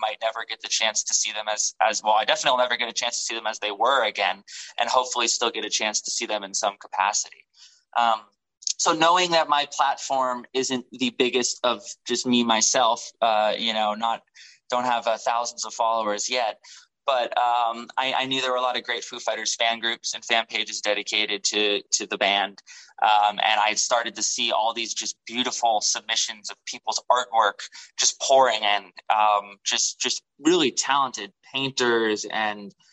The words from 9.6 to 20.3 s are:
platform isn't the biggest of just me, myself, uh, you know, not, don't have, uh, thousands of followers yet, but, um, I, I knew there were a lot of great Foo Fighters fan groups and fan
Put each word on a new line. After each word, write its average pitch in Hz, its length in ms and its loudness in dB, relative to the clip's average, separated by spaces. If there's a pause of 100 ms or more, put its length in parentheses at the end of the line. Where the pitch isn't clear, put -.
platform 131 840 -2
isn't 127 380 0
the 123 200 -2
biggest 123 520 0
of 113 200 0 (240)
just 120 180 -2
me, 123 200 4
myself, 117 680 2 (100)
uh, 107 360 4
you 113 160 -2
know, 107 220 0
not, 113 280 -2 (460)
don't 123 160 0
have, 120 200 0
uh, 113 120 0
thousands 120 480 -4
of 110 80 -12
followers 113 560 0
yet, 120 280 -2 (480)
but, 123 320 0
um, 120 580 0
I, 131 220 0
I 131 80 0
knew 131 160 -2
there 131 80 0
were 127 80 0
a 127 40 0
lot 127 140 0
of 117 80 -4
great 120 200 -4
Foo 123 160 -12
Fighters 110 360 -2
fan 117 240 0
groups 113 360 -6
and 113 100 -14
fan 113 240 2